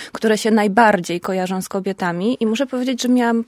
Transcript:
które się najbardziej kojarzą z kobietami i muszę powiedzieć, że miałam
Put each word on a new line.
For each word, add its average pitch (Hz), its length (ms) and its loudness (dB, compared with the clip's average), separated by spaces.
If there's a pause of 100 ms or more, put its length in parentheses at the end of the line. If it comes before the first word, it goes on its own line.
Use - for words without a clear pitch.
(120)
które 214 260 0
się 220 120 -2
najbardziej 208 720 2
kojarzą 185 420 -2
z - 60 -12
kobietami 190 720 -2
i 226 60 0
muszę 226 200 0
powiedzieć, 254 360 -4
że 247 60 0
miałam 233 400 2